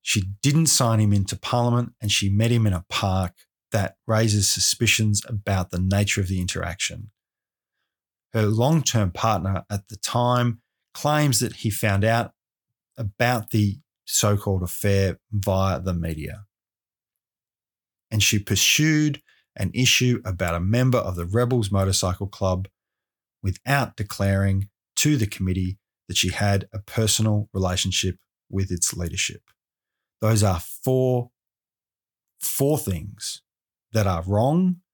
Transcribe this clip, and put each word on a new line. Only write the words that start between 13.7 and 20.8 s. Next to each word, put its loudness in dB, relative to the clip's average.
so-called 0
affair 0
via 0
the -4
media. -6
And 0
she 2
pursued 2
an -4
issue 2
about -2
a -2
member 2